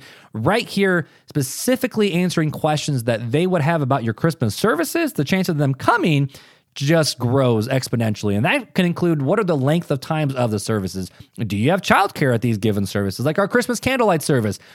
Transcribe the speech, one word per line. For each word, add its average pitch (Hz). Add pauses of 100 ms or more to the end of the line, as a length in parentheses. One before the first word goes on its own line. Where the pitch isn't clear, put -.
(340)
right 170
here, 185 (200)
specifically 202
answering 170
questions 147
that 117
they 160
would 180
have 160
about 135
your 113
Christmas 123
services, 311
the 151
chance 190
of 160
them 143
coming 143 (460)
just 151
grows 120
exponentially. 113
And 110
that 233
can 185
include, 170
what 165
are 226
the 165
length 147
of 139
times 156
of 120
the 107
services? 95 (260)
Do 104
you 117
have 190
childcare 147
at 113
these 117
given 101
services? 101
Like 156
our 190
Christmas 240
candlelight 226
service, 113 (160)